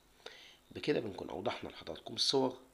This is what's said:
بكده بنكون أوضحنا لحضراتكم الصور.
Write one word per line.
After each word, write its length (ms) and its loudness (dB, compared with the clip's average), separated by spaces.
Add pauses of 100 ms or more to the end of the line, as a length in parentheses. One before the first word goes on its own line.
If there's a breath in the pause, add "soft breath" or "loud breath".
(720 loud breath)
بكده 280 2
بنكون 300 -6
أوضحنا 400 -2
لحضراتكم 440 -10
الصور. 440 4 (160)